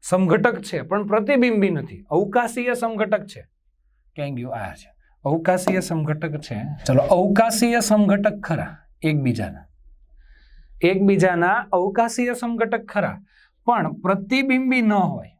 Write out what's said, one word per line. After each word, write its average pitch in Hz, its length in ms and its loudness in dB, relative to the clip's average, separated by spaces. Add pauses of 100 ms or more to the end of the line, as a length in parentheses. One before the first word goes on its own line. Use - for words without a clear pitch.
સમઘટક 190 580 2
છે 156 200 -8
પણ 196 260 -2
પ્રતિબિંબી 214 600 2
નથી, 147 400 -6
અવકાશીય 233 640 0
સમઘટક 220 520 -2
છે. - 220 -20 (680)
ક્યાં 143 140 -6
ગયું? 127 240 -8
આ 98 200 -8
છે, - 220 -20 (300)
અવકાશીય 180 540 0
સમઘટક 156 580 -4
છે. 110 240 -8 (240)
ચલો, 131 160 4
અવકાશીય 220 800 2
સમઘટક 208 600 2
ખરા 156 380 -6 (260)
એકબીજાના, 123 640 -2 (1160)
એકબીજાના 185 920 4
અવકાશીય 226 600 0
સમઘટક 233 520 -4
ખરા, 160 360 -4 (440)
પણ 160 280 0
પ્રતિબિંબી 254 880 0
ન 214 120 2
હોય. 175 460 -2